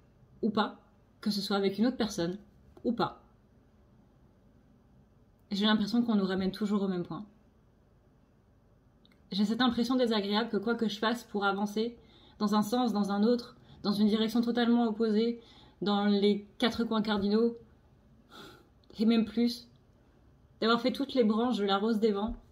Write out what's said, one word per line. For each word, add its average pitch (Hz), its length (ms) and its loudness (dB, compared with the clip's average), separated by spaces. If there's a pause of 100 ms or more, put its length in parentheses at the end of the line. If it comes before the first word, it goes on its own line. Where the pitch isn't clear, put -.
(420)
ou 220 80 0
pas, 220 300 -2 (400)
que 214 100 -2
ce 196 100 -4
soit 202 160 -4
avec 196 220 0
une 220 80 2
autre 254 100 0
personne 185 420 -4 (460)
ou 240 80 0
pas. 196 300 -4 (2250)
J'ai 202 160 -2
l'impression 220 360 0
qu'on 233 140 0
nous 190 100 2
ramène 190 240 -2
toujours 202 320 -2
au 196 60 -2
même 180 160 -4
point. - 200 -12 (2000)
J'ai 196 140 0
cette 226 160 -2
impression 247 360 0
désagréable 220 540 0
que 214 60 -4
quoi 233 180 -2
que 233 140 -2
je 208 100 -6
fasse 226 260 -2
pour 202 200 -4
avancer, 208 520 -2 (420)
dans 208 160 2
un 214 80 4
sens, 240 300 2
dans 196 180 0
un 202 120 0
autre, 240 340 0 (260)
dans 202 100 0
une 208 160 4
direction 220 320 2
totalement 240 460 2
opposée, 220 540 0 (420)
dans 202 240 0
les 202 400 2 (120)
quatre 233 260 0
coins 220 180 -2
cardinaux, 214 540 2 (1400)
et 214 80 0
même 226 180 4
plus, 233 440 -2 (920)
d'avoir 233 200 2
fait 247 120 0
toutes - 220 -6
les 247 100 4
branches 220 340 0
de 202 60 0
la 196 140 2
rose 220 200 0
des 214 140 2
vents 208 240 -4 (160)